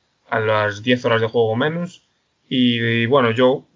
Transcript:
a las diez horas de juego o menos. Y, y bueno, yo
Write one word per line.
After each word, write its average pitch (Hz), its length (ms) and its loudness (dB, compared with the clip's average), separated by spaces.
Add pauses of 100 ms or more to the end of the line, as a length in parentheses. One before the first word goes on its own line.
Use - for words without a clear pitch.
(300)
a 117 100 -2
las 107 440 -2
diez 123 200 0
horas 117 160 2
de 110 80 -2
juego 113 220 0
o 110 60 -2
menos. 165 480 -6 (440)
Y, 123 320 0
y 117 280 0
bueno, 123 240 2
yo 127 340 2 (100)